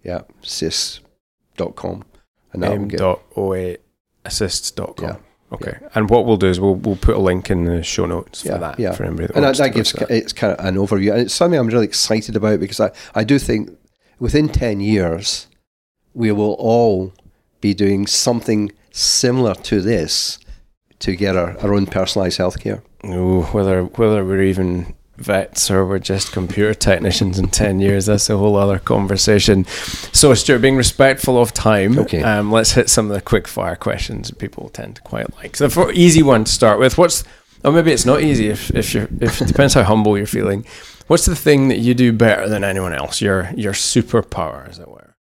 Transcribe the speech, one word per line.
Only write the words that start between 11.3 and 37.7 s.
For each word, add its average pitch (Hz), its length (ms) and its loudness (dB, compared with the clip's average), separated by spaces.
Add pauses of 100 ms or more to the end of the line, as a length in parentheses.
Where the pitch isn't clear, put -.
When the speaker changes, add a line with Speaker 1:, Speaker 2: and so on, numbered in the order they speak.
Speaker 1:
something 170 240 2
I'm 120 80 0
really 113 180 2
excited 110 520 -2
about 104 240 2
because 98 180 -6
I, 107 140 0 (240)
I 107 80 0
do 135 160 2
think 110 360 -4 (440)
within 147 280 0
ten 110 320 -2
years, 98 680 -2 (640)
we 113 160 -2
will 104 300 0
all 110 520 2 (480)
be 101 140 0
doing 101 320 0
something 110 640 -2 (220)
similar 123 640 0
to - 240 -2
this 90 580 -4 (640)
to 95 160 -4
get 95 200 0
our, 90 220 -2
our 101 160 0
own 98 120 2
personalised 95 520 -2
healthcare. 101 420 -4 (240)
Speaker 2:
Ooh, 92 380 0 (100)
whether, 95 320 0
whether 107 400 0
we're 95 180 0
even 92 520 -2 (240)
vets - 520 -4
or 95 140 2
we're 95 140 -2
just 95 340 -4
computer 101 400 -2
technicians 95 680 0
in 92 100 0
ten 101 300 0
years, 98 280 2
that's 104 240 0
a 104 80 0
whole 104 180 2
other 98 220 2
conversation. 98 880 2 (460)
So, 143 200 6
Stuart, 123 280 4
being 135 160 4
respectful 131 640 2
of 117 140 2
time, 110 460 2
Speaker 1:
Okay. - 240 0
Speaker 2:
um, 104 280 0
let's 113 220 2
hit 120 160 2
some 107 220 2
of 101 40 -4
the 98 60 -4
quick - 260 0
fire 87 300 -6
questions 104 520 -6
that - 100 -16
people - 320 -12
tend - 260 -16
to - 60 -20
quite - 340 -10
like. - 200 -16
So, 147 120 2
for - 240 0
easy 160 300 8
one 123 220 6
to - 80 -2
start 104 260 4
with, 127 180 4
what's, 170 260 2 (420)
or 143 80 4